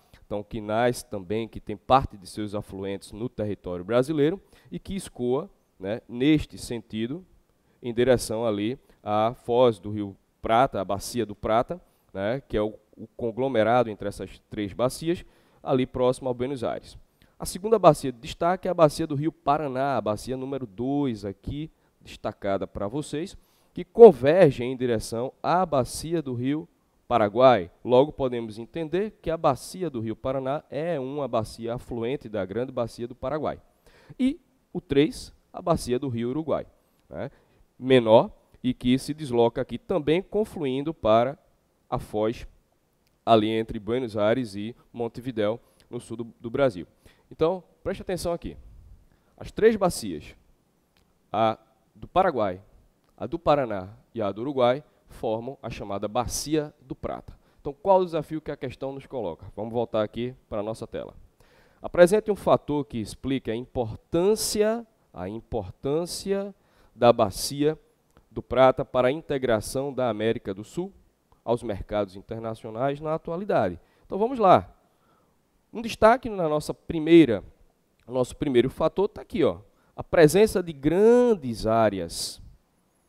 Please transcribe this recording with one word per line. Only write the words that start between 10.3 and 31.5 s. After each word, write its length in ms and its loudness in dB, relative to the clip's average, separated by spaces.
Prata, 380 2
a 60 -4
Bacia 400 -4
do 100 -12
Prata, 460 -2
né, 340 -4
que 80 -6
é 60 2
o, 140 -4
o 120 -18
conglomerado 720 2
entre 180 -8
essas 320 -10
três 240 -6
bacias, 520 -4
ali 240 0
próximo 420 -2
ao 60 -2
Buenos 300 -6
Aires. 340 -8
A 60 -10
segunda 340 0
bacia 320 6
de 80 -10
destaque 480 -4
é 40 -2
a 20 -2
bacia 340 4
do 80 -4
Rio 160 -2
Paraná, 640 0
a 40 0
bacia 360 -4
número 300 -8
dois 580 -2
aqui 460 -10
destacada 640 -6
pra 220 -8
vocês, 500 -8
que 100 -10
converge 800 8
em 140 -6
direção 560 -2
à 220 0
bacia 560 -2
do 120 -6
Rio 340 -4
Paraguai. 600 6
Logo 280 4
podemos 460 -6
entender 640 -6
que 80 -8
a 80 -2
bacia 520 -2
do 100 -8
Rio 160 -4
Paraná 540 -4
é 300 -4
uma 280 -6
bacia 460 -4